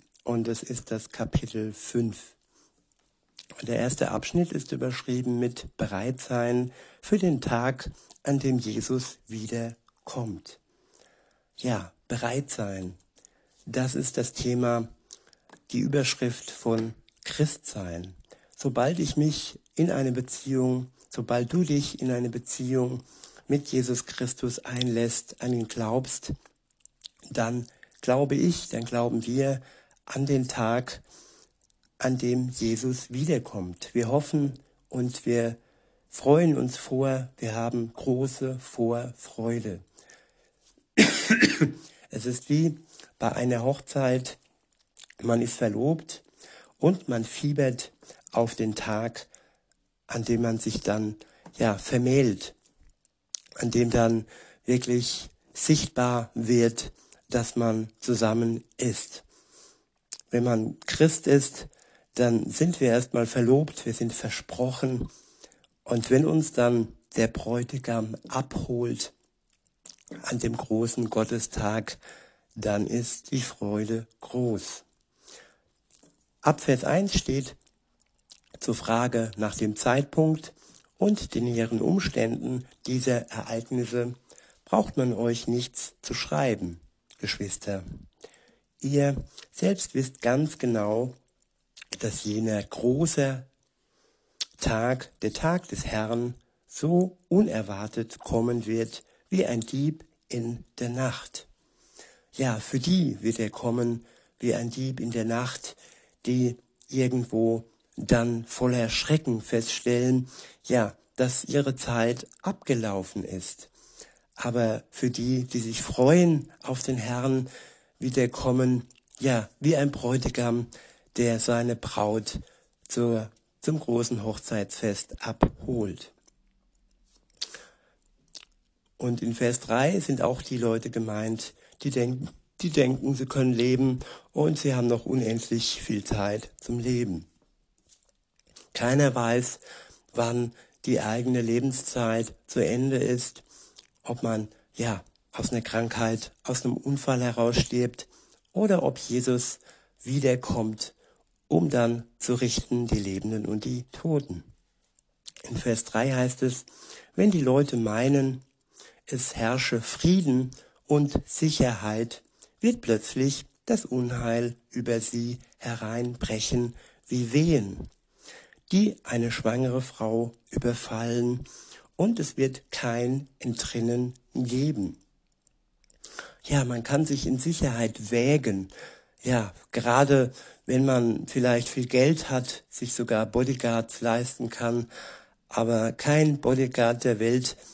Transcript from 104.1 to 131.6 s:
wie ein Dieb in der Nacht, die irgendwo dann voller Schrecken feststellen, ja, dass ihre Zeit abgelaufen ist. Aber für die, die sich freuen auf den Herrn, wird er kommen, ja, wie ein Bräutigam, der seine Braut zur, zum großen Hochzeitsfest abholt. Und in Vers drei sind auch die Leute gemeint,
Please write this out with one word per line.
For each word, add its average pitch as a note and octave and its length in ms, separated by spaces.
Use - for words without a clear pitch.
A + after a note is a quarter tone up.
wie A#2+ 140
ein A#2+ 140
Dieb B2+ 320
in A#2+ 100
der A#2 140
Nacht, A#2+ 500
die B2 300
irgendwo A#2 760
dann A#2 480
voller B2 440
Schrecken C3 520
feststellen, B2 880
ja, A#2 320
dass B2+ 280
ihre C#3 320
Zeit A#2+ 500
abgelaufen A2 800
ist. - 460
Aber A#2 560
für B2 200
die, B2+ 340
die B2 160
sich A2+ 220
freuen D#3 680
auf B2+ 200
den C3 140
Herrn, B2+ 520
wird C3 180
er B2 100
kommen, B2+ 600
ja, A#2+ 280
wie D3+ 160
ein C#3 160
Bräutigam, A#2+ 720
der A#2 220
seine A#2+ 380
Braut G#2+ 640
zur, A#2 420
zum D#3 180
großen A#2 460
Hochzeitsfest G#2 960
abholt. - 920
Und A#2+ 260
in A2+ 120
Vers A#2+ 260
drei D3 400
sind C#3 200
auch B2 220
die C3 160
Leute A#2 320
gemeint, A2 640